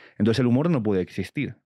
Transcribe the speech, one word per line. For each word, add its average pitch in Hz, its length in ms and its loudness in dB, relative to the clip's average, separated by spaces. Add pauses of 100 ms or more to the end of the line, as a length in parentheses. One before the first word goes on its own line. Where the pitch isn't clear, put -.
(180)
Entonces 107 220 2
el 127 80 2
humor 135 240 2
no 139 100 0
puede 101 200 0
existir. - 640 -8